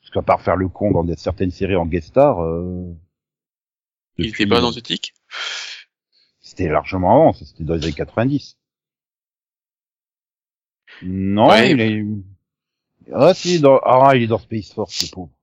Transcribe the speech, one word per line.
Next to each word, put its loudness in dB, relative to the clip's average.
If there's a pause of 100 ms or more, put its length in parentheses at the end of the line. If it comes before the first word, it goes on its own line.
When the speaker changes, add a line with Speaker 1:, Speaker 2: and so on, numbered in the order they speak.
Speaker 1:
parce -20
qu'à -6
part 0
faire 0
le -2
con -4
dans 0
des, -4
certaines -6
séries -4
en -2
guest -6
star, 2
euh, -6 (1300)
Speaker 2:
Il -4
Speaker 1:
depuis, -4
Speaker 2:
était -2
pas 4
dans 0
Speaker 1:
euh, -10
Speaker 2:
The -20
Tick ? -10 (1300)
Speaker 1:
C'était -8
largement -2 (120)
avant, 4
ça, -12
c'était -14
dans -2
les -4
années -4
quatre-vingt-dix. -6 (2500)
Non, 2
Speaker 2:
Ouais. 6
Speaker 1:
il 2
est, -2 (1040)
ah 4
si, -2
dans... 6
ah, 6
il 2
est 0
dans 0
Space -10
Force, -8
le -6
pauvre. -16 (120)